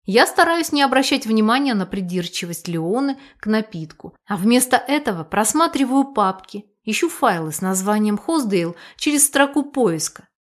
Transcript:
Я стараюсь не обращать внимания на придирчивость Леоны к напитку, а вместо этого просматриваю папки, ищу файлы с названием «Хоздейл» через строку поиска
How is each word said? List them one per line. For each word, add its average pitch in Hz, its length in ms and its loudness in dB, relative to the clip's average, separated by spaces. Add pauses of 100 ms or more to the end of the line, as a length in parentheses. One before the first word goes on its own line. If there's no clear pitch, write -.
Я 233 220 4
стараюсь 330 460 0
не 294 100 2
обращать 269 440 2
внимания 220 480 2
на 196 100 -2
придирчивость 175 840 -6
Леоны 214 500 -2 (220)
к - 60 -12
напитку, 208 680 -4 (100)
а 202 100 -4
вместо 247 400 4
этого 254 480 -2
просматриваю 277 800 2
папки, 202 640 -4 (180)
ищу 220 240 -2
файлы 170 440 0
с - 80 -8
названием 208 560 0
«Хоздейл» 202 600 -2 (200)
через 294 300 0
строку 277 380 2
поиска 196 640 -2 (120)